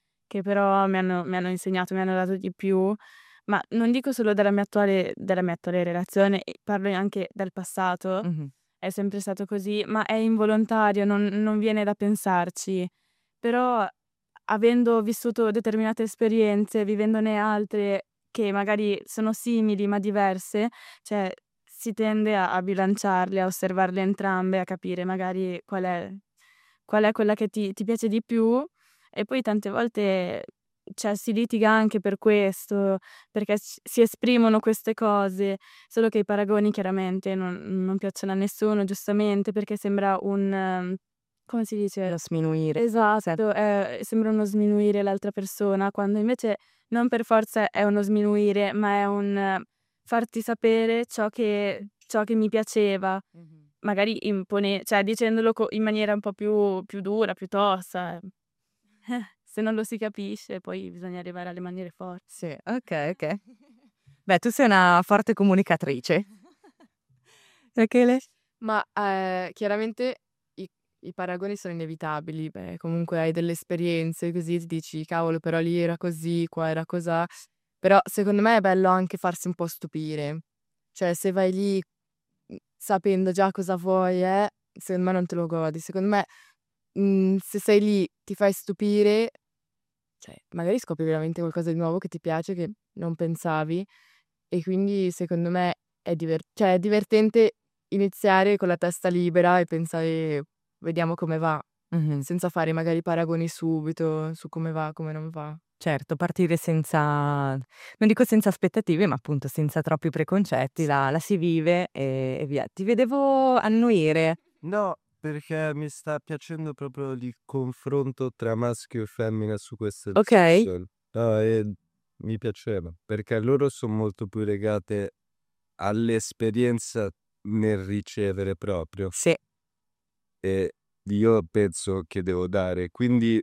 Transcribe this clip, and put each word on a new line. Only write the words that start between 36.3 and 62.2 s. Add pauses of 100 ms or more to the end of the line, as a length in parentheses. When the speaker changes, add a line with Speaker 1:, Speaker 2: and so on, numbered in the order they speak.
Speaker 1:
chiaramente
non, (300)
non
piacciono
a
nessuno,
giustamente,
perché
sembra
un,
ehm, (500)
come
si
dice?
Speaker 2:
Lo
sminuire.
Speaker 1:
Esatto,
Speaker 2:
Sì.
Speaker 1:
eh,
sembra
uno
sminuire
l'altra
persona,
quando
invece (320)
non
per
forza
è
uno
sminuire,
ma
è
un,
eh, (440)
farti
sapere
ciò
che, (180)
ciò
che
mi
piaceva. (120)
Speaker 2:
Mhm. (100)
Speaker 1:
Magari
impone-,
cioè,
dicendolo
co-,
in
maniera
un
po'
più,
più
dura,
più
tosta. (880)
Eh, (220)
se
non
lo
si
capisce,
poi
bisogna
arrivare
alle
maniere
forti.